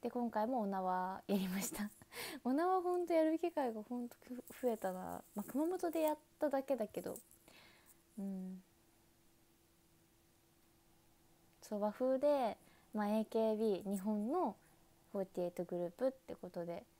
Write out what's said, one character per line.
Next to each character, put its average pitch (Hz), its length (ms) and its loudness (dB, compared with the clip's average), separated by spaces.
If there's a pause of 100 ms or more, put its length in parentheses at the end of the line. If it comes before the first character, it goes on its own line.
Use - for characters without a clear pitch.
で、 240 80 -2
今 240 220 0
回 220 160 2
も 254 140 2
お 202 40 0
縄 185 600 0
や 208 80 4
り 190 120 2
ま 185 120 -2
し 233 120 -4
た。 208 160 -4 (220)
<laughs> - 320 -10
お 247 100 0
縄 359 300 4
ほ 359 160 2
ん 349 80 0
と 339 60 0
や 320 100 8
る 320 160 4
機 339 140 0
会 254 200 0
が 220 120 -6
ほ 247 140 -6
ん 240 100 -4
と - 80 -16 (440)
増 254 100 2
え 220 60 0
た 190 160 -4
な。 185 300 -6 (140)
ま 208 100 -4
あ、 - 40 -14
熊 294 160 2
本 349 260 0
で 330 80 0
や 302 140 4
っ 302 40 -8 (220)
た 302 100 2
だ 269 140 0
け 269 120 0
だ 220 120 -4
け - 120 -6
ど。 - 160 -6 (1000)
う 202 40 -6
ん。 185 400 -8 (3000)
そ - 140 -6
う、 202 40 0
和 208 120 0
風 262 260 2
で、 277 400 2 (340)
ま 208 120 0
あ、 202 40 0
エ 220 120 4
ー 220 60 0
ケ 220 260 2
ー 214 40 2
ビ 208 260 2
ー、 196 60 -6
日 196 120 -2
本 214 320 0
の 320 240 0 (560)
フ 202 80 -4
ォ - 20 0
ー 185 40 -2
テ - 160 -6
ィ - 20 2
エ - 40 0
イ 175 40 -6
ト 180 120 -4
グ 175 140 -4
ル 175 80 0
ー 170 60 -4
プ 254 160 0
っ 262 40 0
て - 220 -14
こ 180 160 -14
と 175 160 -6
で 170 180 -8 (140)